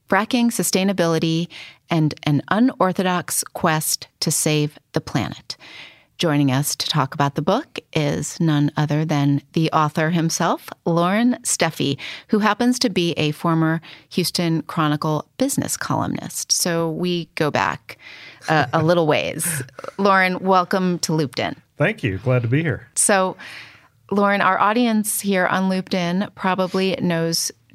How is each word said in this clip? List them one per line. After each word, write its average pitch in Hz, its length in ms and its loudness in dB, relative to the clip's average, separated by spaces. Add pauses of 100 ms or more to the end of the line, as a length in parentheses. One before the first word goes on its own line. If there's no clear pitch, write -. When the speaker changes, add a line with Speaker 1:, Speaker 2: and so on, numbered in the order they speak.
(100)
Speaker 1:
Fracking, 233 380 2
Sustainability, 170 1000 0 (400)
and 156 260 2 (100)
an 143 260 2
Unorthodox 185 920 0 (120)
Quest - 540 0 (120)
to - 100 0
Save 151 480 0 (140)
the 156 80 -2
Planet. - 560 -6 (640)
Joining 143 340 2
us 139 240 0
to - 100 -6
talk 135 280 -2
about 143 200 0
the 156 80 -2
book - 360 -2 (160)
is 147 440 -2
none 147 380 2
other 151 300 0
than 143 340 2 (140)
the 160 180 0
author 156 380 0
himself, 175 580 -2 (160)
Loren 190 580 0
Steffi, 139 560 -2 (300)
who 214 120 2
happens 240 400 2
to 254 100 2
be 170 220 0
a 151 200 0
former 160 480 0 (300)
Houston 165 520 0
Chronicle 151 640 -2 (120)
business - 400 -2
columnist. - 720 -6
So 165 380 0
we 170 460 -4
go 151 140 0
back, - 460 -2 (540)
uh, 151 240 4
a 160 100 2
little 170 220 4
ways. 147 560 -2 (180)
<laughs> - 180 -12
Loren, 190 420 4
welcome 180 600 2
to - 140 -2
Looped 156 240 -2
In. 101 180 -4 (220)
Speaker 2:
Thank 202 240 0
you. 95 160 -2
Glad 127 240 2
to 117 60 -2
be 139 140 2
here. 135 320 -4
Speaker 1:
So, 190 420 2 (760)
Loren, 202 300 2
our 190 180 4
audience 214 600 2
here 190 260 2
on 190 220 0
Looped 185 240 -2
In 180 440 -2
probably 185 680 0
knows 165 480 0 (240)